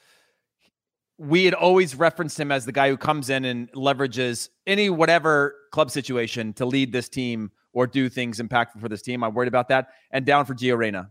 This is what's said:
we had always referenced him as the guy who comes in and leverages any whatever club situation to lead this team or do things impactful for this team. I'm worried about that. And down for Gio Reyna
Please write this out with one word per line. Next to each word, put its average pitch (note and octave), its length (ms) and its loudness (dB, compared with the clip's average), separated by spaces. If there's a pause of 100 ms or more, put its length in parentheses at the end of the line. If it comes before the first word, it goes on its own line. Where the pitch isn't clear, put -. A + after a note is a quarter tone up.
(1200)
we E3 260 2
had F3 100 4
always F3+ 400 4
referenced D#3+ 460 -2
him C#3+ 100 -4
as C3+ 140 0
the B2+ 80 -8
guy C#3 160 4
who C3+ 80 2
comes D3 320 -2
in C3 160 -2
and A#2+ 280 -6
leverages C3 760 -2 (180)
any G3+ 220 2
whatever D#3+ 680 4 (160)
club D3+ 200 0
situation A#2+ 640 -4
to - 100 -4
lead C3 280 0
this B2 180 -4
team A#2 400 -6 (220)
or B2 140 2
do C3 220 0
things A#2+ 320 -6
impactful A#2 400 -2
for A2+ 80 -8
this G#2 140 -8
team. B2 200 -6
I'm A2 120 -2
worried B2 140 0
about B2 200 0
that. C3 200 2 (220)
And C3 140 -4
down C#3+ 220 4
for C3+ 80 -8
Gio B2 240 0
Reyna G2+ 320 -4